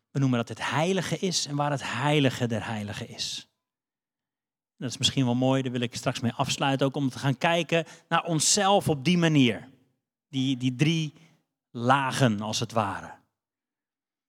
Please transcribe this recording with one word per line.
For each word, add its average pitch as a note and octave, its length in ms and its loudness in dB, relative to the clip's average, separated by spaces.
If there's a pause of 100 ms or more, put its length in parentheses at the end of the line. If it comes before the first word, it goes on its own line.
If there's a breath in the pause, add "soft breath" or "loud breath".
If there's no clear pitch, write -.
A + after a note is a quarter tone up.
(100)
we - 80 -4
noemen B2+ 200 2
dat A#2 100 -4
het - 220 -6
heilige E3+ 480 -2
is - 280 -4
en C#3+ 100 -6
waar D3 140 -2
het C#3 120 -4 (100)
heilige C3+ 540 2
der A2+ 200 -4
heiligen G#2+ 420 -8
is. - 400 -10 (1300)
Dat B2 140 -6
is - 80 -12
misschien C3+ 260 2
wel A#2+ 100 2
mooi, C3 280 2
daar B2+ 100 -4
wil B2 80 -2
ik A#2+ 140 -4
straks - 260 -4
mee C3 120 0
afsluiten, C#3 540 0
ook C3+ 100 -2
om C#3 120 0
te - 100 -10
gaan B2+ 200 0
kijken E3+ 460 0 (240 loud breath)
naar E3 160 0
onszelf F#3+ 640 2
op C#3 160 -2
die F3 140 4
manier. C#3+ 500 4 (600)
Die, C3+ 280 -2
die B2+ 180 -2
drie D3+ 400 0 (560 soft breath)
lagen, B2 680 2
als G#2+ 200 -4
het A2+ 120 -8
ware. G2 420 -2 (1120)